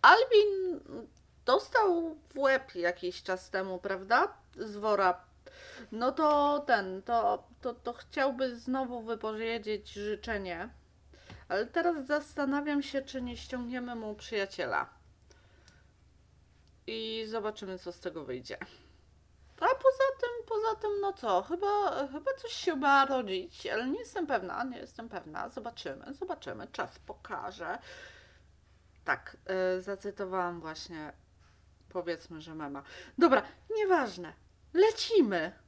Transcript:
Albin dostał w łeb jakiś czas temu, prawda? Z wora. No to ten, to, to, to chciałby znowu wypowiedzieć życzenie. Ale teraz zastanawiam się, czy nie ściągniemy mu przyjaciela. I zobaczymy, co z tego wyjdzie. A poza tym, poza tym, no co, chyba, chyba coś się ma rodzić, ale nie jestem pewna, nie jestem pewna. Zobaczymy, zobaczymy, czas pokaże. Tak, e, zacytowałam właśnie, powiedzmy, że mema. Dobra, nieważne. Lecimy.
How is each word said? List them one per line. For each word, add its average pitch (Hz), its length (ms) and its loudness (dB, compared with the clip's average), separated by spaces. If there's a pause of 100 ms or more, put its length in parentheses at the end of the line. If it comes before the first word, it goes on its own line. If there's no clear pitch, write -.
Albin 403 760 8 (640)
dostał 339 680 4 (140)
w - 80 -10
łeb 269 380 2
jakiś 175 480 -2
czas 185 260 -4
temu, 190 300 -4
prawda? 202 580 0 (200)
Z 208 200 -8
wora. 196 440 2 (680)
No 240 200 0
to 294 560 4
ten, 196 340 2
to, - 420 0 (180)
to, 254 120 -6
to 240 200 -10
chciałby 262 640 -2
znowu 247 460 -4
wypowiedzieć 220 920 -4
życzenie. 202 760 -6 (800)
Ale 208 160 0
teraz 330 420 0
zastanawiam 294 760 0
się, 277 180 -2
czy 269 200 -8
nie 240 160 -8
ściągniemy 247 580 -6
mu 214 200 -6
przyjaciela. 180 760 -2 (2000)
I 220 400 -6
zobaczymy, 214 520 -6
co 175 120 -10
z 175 80 -14
tego 160 260 -8
wyjdzie. 127 320 -8 (1040)
A 480 140 6
poza 523 280 6 (180)
tym, 480 80 0 (160)
poza 440 300 0
tym, 427 160 -4 (100)
no 392 120 0
co, 196 280 2
chyba, 381 680 0
chyba 302 260 -6
coś 466 200 -10
się 330 220 -2
ma 277 300 6
rodzić, 208 640 -4
ale 233 200 -2
nie 339 120 -2
jestem 381 280 -4
pewna, 233 360 -2
nie 254 140 -8
jestem - 320 -14
pewna. 170 400 -8
Zobaczymy, 226 640 -10
zobaczymy, - 540 -10
czas - 320 -10
pokaże. - 800 -10 (1300)
Tak, - 400 -4
e, 185 360 -2
zacytowałam 185 800 -6
właśnie, 160 520 -12 (760)
powiedzmy, 165 520 -8
że 160 140 -14
mema. 143 280 -8 (340)
Dobra, 269 240 8 (340)
nieważne. 254 580 2 (400)
Lecimy. 311 800 4 (160)